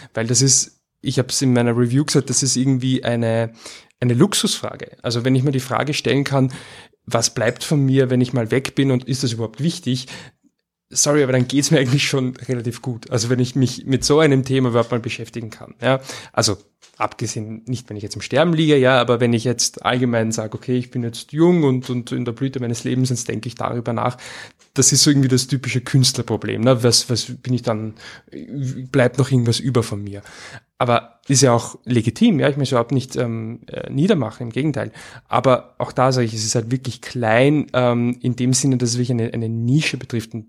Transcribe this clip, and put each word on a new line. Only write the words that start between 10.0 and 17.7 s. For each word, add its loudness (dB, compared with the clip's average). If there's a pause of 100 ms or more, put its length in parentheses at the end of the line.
Sorry, 2
aber 2
dann 2
geht's 0
mir 6
eigentlich 2
schon -2
relativ -6
gut. -10
Also -2
wenn 0
ich -2
mich 0
mit 0
so 4
einem 4
Thema 0
überhaupt 2
mal -2
beschäftigen -10
kann, -20
ja. 0 (320)
Also 0 (420)
abgesehen, -6
nicht -8